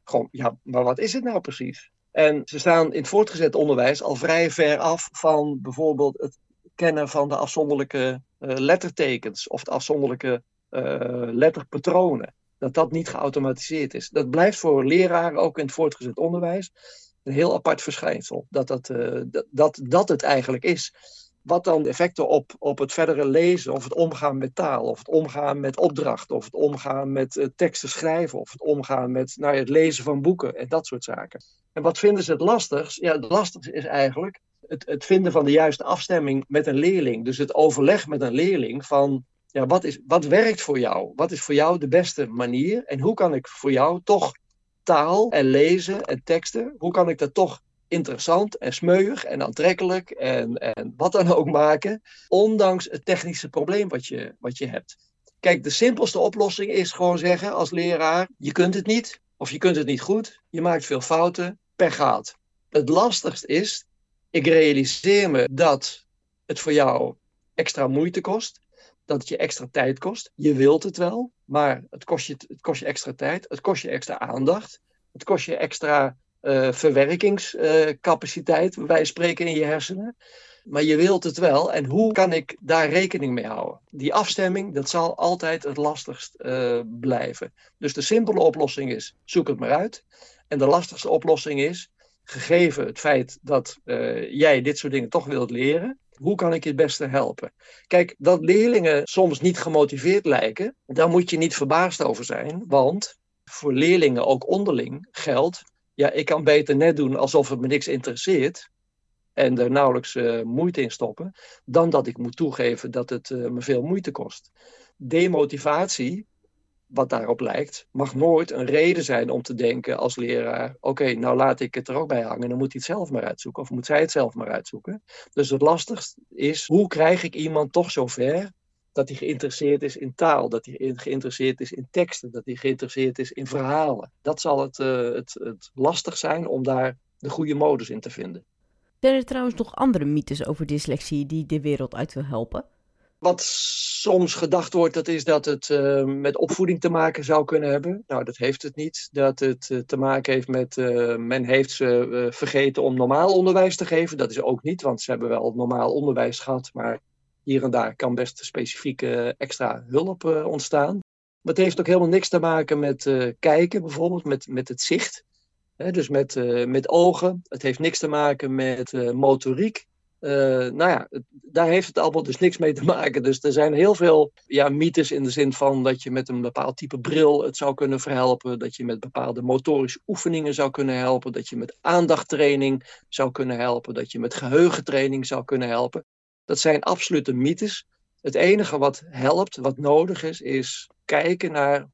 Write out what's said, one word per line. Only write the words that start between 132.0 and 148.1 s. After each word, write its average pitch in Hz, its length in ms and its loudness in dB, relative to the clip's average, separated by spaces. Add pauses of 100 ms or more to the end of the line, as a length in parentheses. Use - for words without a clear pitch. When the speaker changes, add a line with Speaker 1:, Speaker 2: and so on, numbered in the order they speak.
Speaker 1:
dat 117 140 -12
hij 123 120 -10
geïnteresseerd 131 640 -4
is 127 140 -8
in 135 140 -12
verhalen. 139 640 -2 (120)
Dat 151 180 -4
zal 143 200 0
het, 135 180 -6
eh, 127 340 -2
het, 120 260 -10
het 113 360 -12
lastig 160 420 -2
zijn 160 300 -2
om 131 160 -4
daar 131 340 -2 (220)
de 139 120 -10
goede 151 240 -4
modus 143 360 0
in - 100 -10
te - 100 -12
vinden. - 340 -14 (560)
Speaker 2:
Zijn 262 140 4
er 262 100 0
trouwens 254 300 -4
nog - 200 -6
andere 208 300 2
mythes 147 420 -2
over 151 200 -4
dyslexie 147 600 -4
die 156 200 -6
de 156 140 -2
wereld 139 340 -2
uit 139 200 -8
wil 135 100 -6
helpen? 120 400 -6 (540)
Speaker 1:
Wat 180 240 2
soms - 920 0
gedacht 165 380 -2
wordt, 170 220 2
dat 160 140 -4
is 156 160 -2
dat 151 200 2
het, 143 260 -4
eh, 139 340 2
met 139 340 -2
opvoeding 175 420 0
te 180 80 0
maken 160 360 0
zou 151 200 4
kunnen 151 260 0
hebben. 175 360 -4
Nou, 127 180 -4